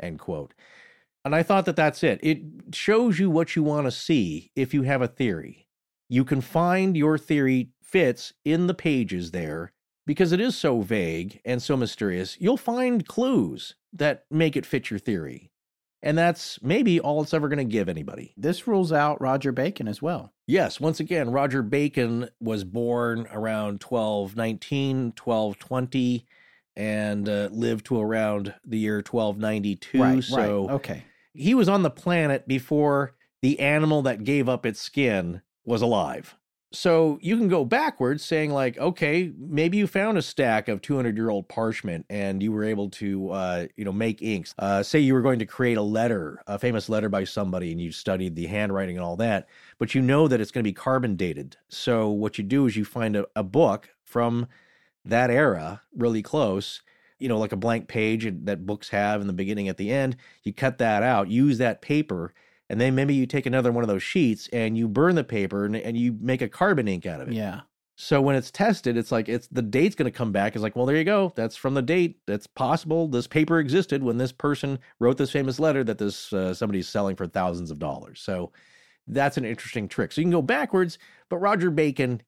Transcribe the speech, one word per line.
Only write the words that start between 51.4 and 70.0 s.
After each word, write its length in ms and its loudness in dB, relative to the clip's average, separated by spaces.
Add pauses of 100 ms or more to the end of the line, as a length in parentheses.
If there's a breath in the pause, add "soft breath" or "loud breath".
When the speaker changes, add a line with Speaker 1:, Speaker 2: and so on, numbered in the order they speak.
Speaker 1:
So 420 0
what 280 -2
you 60 -4
do 240 2
is 100 0
you 80 0
find 320 -2
a, 80 0 (100)
a 80 -2
book 460 2 (160)
from 420 0 (560 soft breath)
that 260 2
era, 520 2 (120)
really 280 0
close, 600 -2 (380 soft breath)
you 80 -6
know, 100 0
like 140 -2
a 60 -4
blank 300 -2
page 400 0 (180)
that 200 -4
books 240 -8
have 300 0
in 80 -4
the 60 -2
beginning, 340 -4
at 100 -4
the 140 -4
end. 240 0 (280 soft breath)
You 100 -6
cut 240 -2
that 260 2
out, 260 2
use 280 4
that 240 0
paper, 520 -2 (340 soft breath)
and 120 -4
then 160 2
maybe 180 2
you 120 2
take 200 -2
another 260 2
one 120 0
of 60 0
those 120 0
sheets 520 2
and 220 0
you 120 0
burn 280 4
the 80 2
paper 420 -2
and, 100 -2
and 220 -4
you 220 0
make 220 0
a 60 0
carbon 400 2
ink 180 -4
out 160 -6
of 60 -10
it. 60 -6
Speaker 2:
Yeah. 280 -6 (340)
Speaker 1:
So 260 2
when 140 2
it's 140 -2
tested, 480 0
it's 140 -2
like, 180 0
it's, 200 -4
the 120 -2
date's 320 2
gonna 160 -2